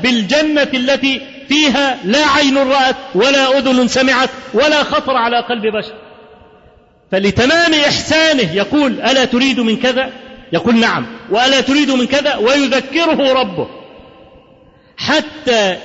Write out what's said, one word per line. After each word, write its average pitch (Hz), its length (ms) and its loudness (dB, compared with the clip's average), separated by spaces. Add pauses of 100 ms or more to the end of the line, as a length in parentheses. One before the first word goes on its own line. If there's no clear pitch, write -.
بالجنة 269 680 0
التي 262 480 -2 (280)
فيها 277 540 2
لا 277 240 2
عين 277 300 2
رأت 262 380 2 (200)
ولا 269 420 2
أذن 254 300 2
سمعت 262 420 0 (240)
ولا 294 300 2
خطر 294 320 -2
على 240 240 0
قلب 233 220 -4 (160)
بشر؟ - 160 -8 (1160)
فلتمام 254 600 2
إحسانه 294 840 0
يقول: 254 360 0
"ألا 254 340 0
تريد 247 340 0
من 226 180 0
كذا؟". 254 320 -2 (440)
يقول: 226 220 2
"نعم". 190 300 0 (260)
"وألا 254 300 2
تريد 277 300 2
من 247 160 0
كذا؟". 277 280 0
ويذكره 269 1000 0
ربه 190 340 -2 (1300)
حتى 233 880 -2